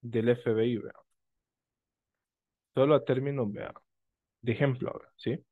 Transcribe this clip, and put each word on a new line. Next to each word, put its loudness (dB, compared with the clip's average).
del 0
F 2
B 2
I, -2
vea. -10
Solo 4
a 2
términos, -2
vea, -10
de -2
ejemplo, 0
vea, -20
¿sí? -6